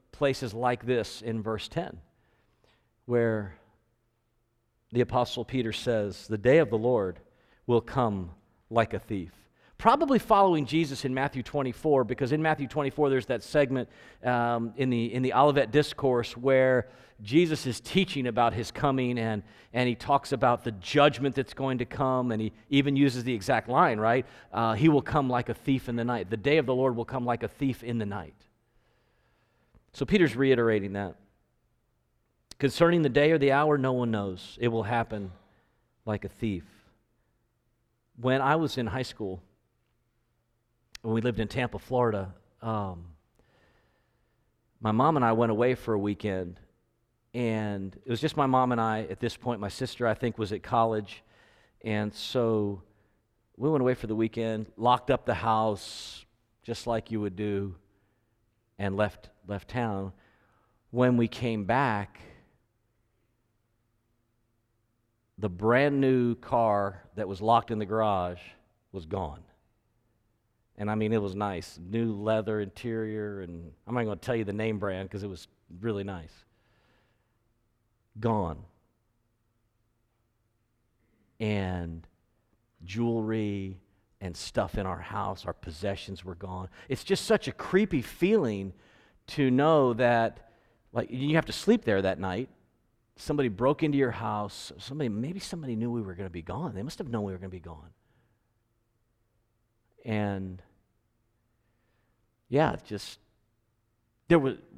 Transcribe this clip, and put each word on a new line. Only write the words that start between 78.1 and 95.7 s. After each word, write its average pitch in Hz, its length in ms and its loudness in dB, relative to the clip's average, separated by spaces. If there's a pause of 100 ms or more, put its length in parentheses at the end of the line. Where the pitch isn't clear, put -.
Gone. 104 460 -2 (2750)
And 92 680 -4 (760)
jewelry 107 960 -2 (400)
and 90 160 -8
stuff - 420 -4
in 98 100 -4
our 85 140 -6
house, 101 440 -8
our 85 80 -6
possessions 98 720 -8
were 90 120 -12
gone. 92 340 -10 (200)
It's - 140 -6
just - 220 -2
such 214 220 0
a 127 40 -6
creepy 185 500 0
feeling 113 720 0 (540)
to 135 240 2
know 143 420 4
that, 117 580 2 (400)
like, - 200 -4
you 139 240 -2
have 160 100 2
to - 80 -8
sleep 226 320 2
there 98 160 2
that 95 180 0
night. 95 300 -4 (680)
Somebody 147 320 0
broke 120 360 0
into 147 140 2
your 131 140 2
house. 107 680 -6
Somebody, 135 280 -6
maybe 123 320 -4
somebody 147 360 -8